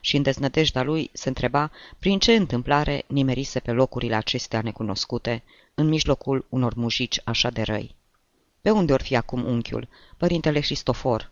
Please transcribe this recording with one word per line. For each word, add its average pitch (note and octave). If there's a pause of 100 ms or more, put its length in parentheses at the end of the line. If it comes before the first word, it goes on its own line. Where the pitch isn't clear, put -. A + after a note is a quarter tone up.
și -
în C#3+
deznădejdea C3+
lui D3+
se -
întreba C3 (280)
prin G3
ce A#3
întâmplare C#3+
nimerise C3+
pe -
locurile A#2+
acestea A2
necunoscute, A2+ (300)
în D3+
mijlocul C#3+
unor B2
mujici A#2
așa A#2+
de A#2
răi. G#2+ (680)
Pe -
unde F#3
or C3
fi -
acum A#2+
unchiul, A#2 (300)
părintele E3
Cristofor C3